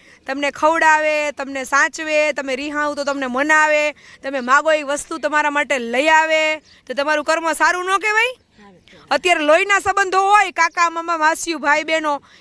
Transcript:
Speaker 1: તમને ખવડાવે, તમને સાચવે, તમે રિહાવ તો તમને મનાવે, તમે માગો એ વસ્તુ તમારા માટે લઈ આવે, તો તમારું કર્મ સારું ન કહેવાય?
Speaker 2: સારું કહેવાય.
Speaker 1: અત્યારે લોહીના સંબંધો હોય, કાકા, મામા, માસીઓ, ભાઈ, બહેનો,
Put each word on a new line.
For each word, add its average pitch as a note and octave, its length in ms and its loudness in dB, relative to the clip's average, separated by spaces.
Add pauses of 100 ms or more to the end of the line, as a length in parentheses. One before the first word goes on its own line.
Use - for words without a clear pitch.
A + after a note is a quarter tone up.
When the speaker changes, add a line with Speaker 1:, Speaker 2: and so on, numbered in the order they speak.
(260)
Speaker 1:
તમને C#4 240 -4
ખવડાવે, D#4 840 2
તમને C4+ 320 -8
સાચવે, D4+ 680 0
તમે C4+ 240 -6
રિહાવ D4 380 -4
તો C#4+ 100 -6
તમને C#4 220 -4
મનાવે, D4+ 680 2
તમે - 480 -10
માગો C#4+ 320 2
એ D#4 100 0
વસ્તુ C#4+ 360 -6
તમારા D4 320 -2
માટે C#4+ 280 -2
લઈ A#3+ 300 -2
આવે, D#4 480 2
તો - 380 -16
તમારું D4 300 -2
કર્મ D#4+ 280 -2
સારું F4 320 0
ન F#4+ 140 0
કહેવાય? G#4+ 340 0
Speaker 2:
સારું G3+ 480 -20
કહેવાય. - 300 -20
Speaker 1:
અત્યારે E4 300 2
લોહીના F#4 380 4
સંબંધો F#4+ 420 0
હોય, G4 300 4
કાકા, E4 400 0
મામા, E4+ 260 -4
માસીઓ, D#4+ 420 -2
ભાઈ, D4+ 260 0
બહેનો, D#4 380 -2 (180)